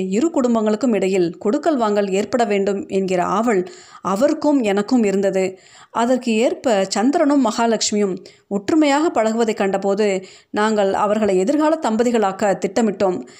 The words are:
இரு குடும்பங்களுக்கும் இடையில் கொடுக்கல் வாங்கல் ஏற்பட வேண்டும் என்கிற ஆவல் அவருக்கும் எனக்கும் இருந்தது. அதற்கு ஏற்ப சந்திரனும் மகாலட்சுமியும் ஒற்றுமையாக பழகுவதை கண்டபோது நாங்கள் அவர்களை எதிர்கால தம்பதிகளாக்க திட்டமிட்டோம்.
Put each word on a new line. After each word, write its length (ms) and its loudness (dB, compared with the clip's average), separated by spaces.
இரு 180 0
குடும்பங்களுக்கும் 680 0
இடையில் 320 0
கொடுக்கல் 420 0
வாங்கல் 300 0
ஏற்பட 360 0
வேண்டும் 420 0
என்கிற 380 -2
ஆவல் 340 0
அவருக்கும் 600 0
எனக்கும் 420 0
இருந்தது. 400 0
அதற்கு 440 -2
ஏற்ப 400 0
சந்திரனும் 600 2
மகாலட்சுமியும் 720 0
ஒற்றுமையாக 640 2
பழகுவதை 440 0
கண்டபோது 520 0
நாங்கள் 440 0
அவர்களை 440 0
எதிர்கால 420 0
தம்பதிகளாக்க 800 0
திட்டமிட்டோம். 640 -2